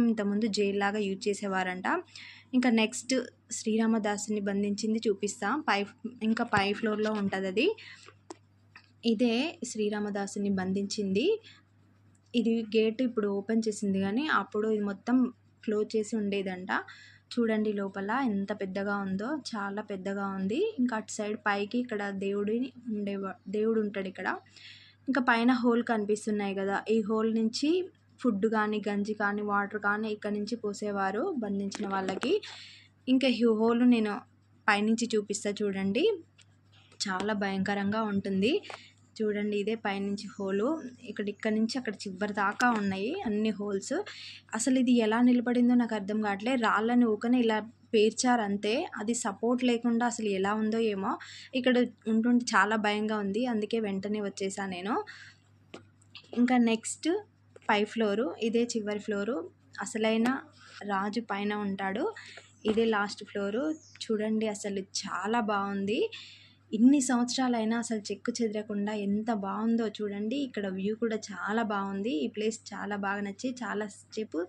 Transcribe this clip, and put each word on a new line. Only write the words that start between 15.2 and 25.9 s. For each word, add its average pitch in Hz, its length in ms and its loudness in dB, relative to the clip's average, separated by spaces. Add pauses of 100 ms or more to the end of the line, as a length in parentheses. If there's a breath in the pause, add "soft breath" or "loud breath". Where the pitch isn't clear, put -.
క్లోజ్ 214 240 0
చేసి 220 280 -2
ఉండేదంట. 196 560 -2 (580 loud breath)
చూడండి 220 440 2
లోపల 196 380 -4 (140)
ఎంత 196 340 0
పెద్దగా 196 380 -2
ఉందో, 196 320 -4 (160)
చాలా 202 360 -6
పెద్దగా 196 480 -6
ఉంది. 196 300 -2 (200)
ఇంకా 247 160 2
అటు 214 180 -6
సైడ్ 208 320 -4
పైకి 208 340 0
ఇక్కడ 214 240 -4 (140)
దేవుడిని 208 520 -2 (180)
ఉండేవా-, 196 500 -4 (120)
దేవుడు 220 320 2
ఉంటాడు 202 280 -4
ఇక్కడ. 190 180 -8 (800 loud breath)
ఇంకా 269 140 2
పైన 240 320 4
హోల్ 233 300 4
కనిపిస్తున్నాయి 208 720 0